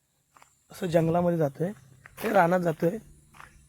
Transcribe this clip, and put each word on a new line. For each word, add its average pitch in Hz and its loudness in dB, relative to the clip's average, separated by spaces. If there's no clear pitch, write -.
असं - -8
जंगलामध्ये 170 0
जातो 156 -2
आहे, 196 -4
हे 220 -4
रानात 180 4
जातो 170 -2
आहे. 214 -2